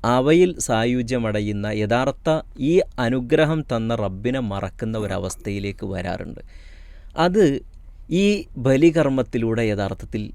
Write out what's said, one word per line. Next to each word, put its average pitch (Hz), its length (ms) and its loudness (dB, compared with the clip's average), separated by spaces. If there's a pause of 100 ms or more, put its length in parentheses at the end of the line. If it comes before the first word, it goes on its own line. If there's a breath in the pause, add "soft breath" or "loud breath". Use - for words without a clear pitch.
(160)
അവയിൽ 165 340 6 (180)
സായുജ്യമടയുന്ന 113 1000 0 (140)
യഥാർത്ഥ 123 480 0 (420)
ഈ - 20 4 (320)
അനുഗ്രഹം 147 560 2 (100)
തന്ന 113 320 0
റബ്ബിനെ 110 380 -2 (120)
മറക്കുന്ന 110 520 -4
ഒരവസ്ഥയിലേക്ക് 98 880 -6
വരാറുണ്ട്. 90 480 -6 (840 soft breath)
അത് 185 200 4 (800)
ഈ - 20 4 (420)
ബലികർമ്മത്തിലൂടെ 131 1040 4
യഥാർത്ഥത്തിൽ 101 640 -4